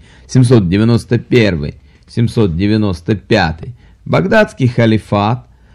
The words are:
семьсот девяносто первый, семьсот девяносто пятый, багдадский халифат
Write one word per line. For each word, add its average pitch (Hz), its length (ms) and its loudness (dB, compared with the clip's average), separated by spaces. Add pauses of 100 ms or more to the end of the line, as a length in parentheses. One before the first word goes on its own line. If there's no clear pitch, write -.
(280)
семьсот 123 400 2
девяносто 113 520 0
первый, 92 560 -2 (320)
семьсот 117 500 -2
девяносто 104 580 -2
пятый, 92 600 -4 (280)
багдадский 170 640 0
халифат 110 800 -2 (300)